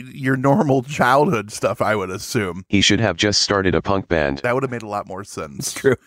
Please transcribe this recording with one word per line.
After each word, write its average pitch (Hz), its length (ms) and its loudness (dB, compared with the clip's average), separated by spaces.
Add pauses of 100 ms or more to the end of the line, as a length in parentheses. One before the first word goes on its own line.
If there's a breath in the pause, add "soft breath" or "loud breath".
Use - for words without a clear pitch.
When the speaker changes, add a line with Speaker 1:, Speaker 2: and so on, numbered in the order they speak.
(120)
Speaker 1:
your 135 240 -2
normal 139 460 4
childhood 123 680 2
stuff, - 300 -2
I 107 160 2
would 92 140 -4
assume. 95 580 -4
Speaker 2:
He 98 140 2
should 104 180 4
have 101 160 0
just 104 240 2
started 95 340 2
a 78 60 2
punk 98 280 -2
band. 71 320 0
Speaker 1:
That 120 120 -2
would 131 100 -2
have 131 80 -4
made 120 120 -8
a 113 60 -12
lot 104 180 -6
more 95 180 -12
sense. 76 360 -12
Speaker 3:
It's - 120 -8
true. 131 240 0 (100)